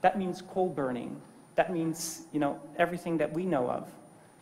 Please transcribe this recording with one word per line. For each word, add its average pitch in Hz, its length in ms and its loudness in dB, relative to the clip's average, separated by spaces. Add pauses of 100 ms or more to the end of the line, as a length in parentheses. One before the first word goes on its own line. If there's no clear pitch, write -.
That 185 160 6
means 180 240 -2
coal 185 260 0
burning. 131 500 -4 (360)
That 180 180 4
means, 165 500 -2 (100)
you 151 120 0
know, 143 160 -2 (160)
everything 175 420 0
that 151 140 0
we 180 140 0
know 131 240 2
of. - 140 -2 (580)